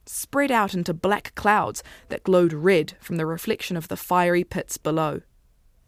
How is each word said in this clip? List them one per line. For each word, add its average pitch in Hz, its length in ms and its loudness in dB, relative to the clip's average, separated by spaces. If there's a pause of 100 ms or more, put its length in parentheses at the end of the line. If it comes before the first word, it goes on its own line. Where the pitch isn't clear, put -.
spread 277 460 -2
out 208 200 2
into 175 220 -2
black 190 400 -2
clouds 202 480 0 (280)
that - 120 -8
glowed 180 300 4
red 160 480 2
from - 160 -8
the 160 100 -2
reflection 175 500 -6
of 160 120 -8
the 175 80 -8
fiery 180 480 2
pits - 320 -8
below. 156 460 -2 (640)